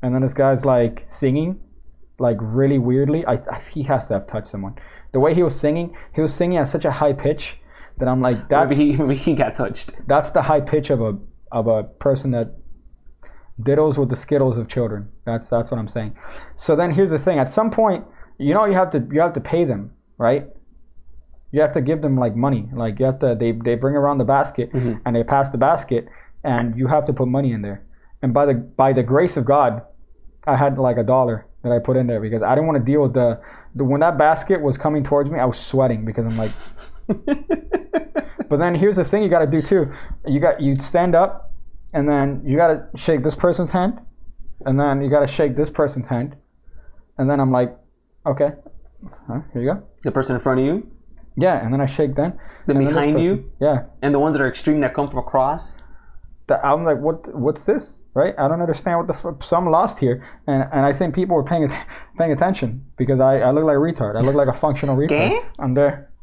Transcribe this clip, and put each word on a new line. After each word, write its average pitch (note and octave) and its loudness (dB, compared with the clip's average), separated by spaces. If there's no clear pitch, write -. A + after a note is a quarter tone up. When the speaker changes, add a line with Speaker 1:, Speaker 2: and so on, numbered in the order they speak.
Speaker 1:
And B2+ 0
then C3 2
this C3 -2
guy's, C3+ 2
like, B2 2
singing, D3+ -2
like, A2+ 0
really C3 2
weirdly. C#3 2
I, B2 2
I, - -8
he D3 -6
has C3+ -2
to G#2+ -2
have G2 -4
touched G#2 -10
someone. G2+ -12
The C3 0
way D#3 4
he F3+ 4
was C#3 0
singing, E3 -2
he D#3 0
was D3 0
singing F3 0
at D3+ 0
such D#3+ -4
a D3 2
high C#3+ 2
pitch - -4
that B2+ 0
I'm B2+ 2
like, B2 0
That's C#3+ 4
Speaker 2:
Maybe C#3+ 4
he, C3 0
<laughs> D#3 2
maybe C#3 2
he D3 0
got C3 0
touched. - -6
Speaker 1:
that's D3 2
the E3+ 2
high D3 2
pitch C#3 -2
of C3 2
a, G#2 -2
of A#2 -2
a A2 2
person C3+ 0
that A#2 -2
diddles C#3+ 2
with C3+ 0
the B2 -2
skittles C3+ 0
of A2+ -6
children. G#2+ -4
That's, A#2 -4
that's A#2 -2
what A#2+ -4
I'm A2 -6
saying. G#2 -8
So - 0
then E3+ 0
here's F3 2
the D#3 0
thing. D#3 0
At C3 0
some A3+ 0
point, G#3+ 0
you C#3+ 0
know, G#3+ 4
you G3+ 2
have F#3 2
to, B2 -2
you D3+ 2
have E3+ 2
to C3+ -4
pay E3+ 0
them, A2 -4
right? B2+ 2
You D3 2
have - 2
to D#3+ 0
give D3 0
them, C#3 0
like, A#2+ 0
money. A#2 0
Like, A2+ -4
you C3 2
have C3+ 0
to, B2 2
they, A#2 0
they A#2 0
bring C3+ 0
around C#3+ 2
the B2 2
basket C3+ 0
Speaker 2:
Mm-hmm. A#2+ -2
Speaker 1:
and A#2+ 0
they A#2 2
pass C#3 0
the C3 -4
basket C3 0
and A#2+ -2
you B2+ 0
have D3 2
to - 0
put C3+ 0
money C3 0
in A2 -4
there. G2+ -10
And B2+ 0
by C#3 4
the, C#3 4
by - 2
the B2 2
grace D3 2
of B2+ -2
God, B2+ 4
I C#3+ 2
had, C3+ 2
like, B2+ 2
a A#2+ 0
dollar A#2 0
that A#2+ 0
I A#2+ 4
put B2+ 0
in B2 2
there A#2 0
because A2 -2
I G3+ 2
didn't D#3+ 2
wanna D3+ 0
deal C3+ 2
with C3+ 0
the, A#2+ 2
the, C3+ -2
when C#3 0
that E3 2
basket D#3 2
was C#3 0
coming D3+ 0
towards C#3+ 2
me, D#3 -4
I B2+ 2
was A#2+ -2
sweating A#2+ 0
because A2+ -4
I'm A2+ -4
like, A2 -2
Speaker 2:
<laughs> - -4
Speaker 1:
but D3 0
then F3 2
here's F#3 4
the F3+ 2
thing G3+ 0
you G3 2
gotta E3 4
do D#3 0
too. C#3+ 2
You C#3+ 0
got, D#3+ 2
you C#3 2
stand F3 2
up - 2
and D3 0
then C#3+ 2
you C3+ 2
gotta D#3+ 4
shake C#3+ 2
this D3+ 0
person's F3 2
hand F#3 0
and C3+ 2
then C#3 2
you C#3 0
gotta C#3+ 4
shake C#3 0
this D3+ 0
person's C#3 -2
hand. B2+ -4
And C3+ 2
then C#3+ 2
I'm C3+ 2
like, B2+ 0
"Okay, D3+ 0
huh, A#2+ -6
here A#2+ -4
you C3 0
go." G3+ -8
Speaker 2:
The C3 -2
person C3+ -2
in A#2+ -4
front C3 0
of C3 2
you? F3 -2
Speaker 1:
Yeah, C#3+ 2
and A2+ -4
then C#3 0
I C#3 0
shake C3+ -2
them. D#3 -2
Speaker 2:
Then C#3 2
Speaker 1:
And C3+ 4
then D3+ 0
this - -
Speaker 2:
behind D3+ 2
you? F3+ 2
Speaker 1:
person, - -12
yeah. C#3 2
Speaker 2:
And C#3+ 2
the C#3 4
ones D#3 2
that C#3 0
are C3 2
extreme D3+ 0
that C3 0
come C#3+ -2
from A#2+ -4
across? C#3 -2
Speaker 1:
That - 0
I'm D3+ 2
like, D#3 2
"What? D#3 -4
What's D3 -2
this?" - -2
Right? F#3 2
I C#3 2
don't E3 0
understand E3+ -2
what E3+ -4
the F3+ -2
f-, E3 -8
so - 0
I'm F3+ 0
lost E3 2
here, C3 0
and, C3+ 2
and C3+ 2
I C#3 4
think D3+ -2
people F3+ 0
were D3 2
paying D#3+ 0
att-, - -6
<laughs> - -20
paying E3 2
attention C#3+ -2
because B2+ 2
I, C3+ 4
I B2+ 4
look D3+ 2
like D3+ 4
a C#3 4
retard. B2+ 0
I A2+ 2
look C3+ 2
like C#3+ 4
a - 0
functional C#3 0
retard. D3 2
Speaker 2:
¿Qué? A#4 0
Speaker 1:
I'm C3+ -2
there. C#3+ 2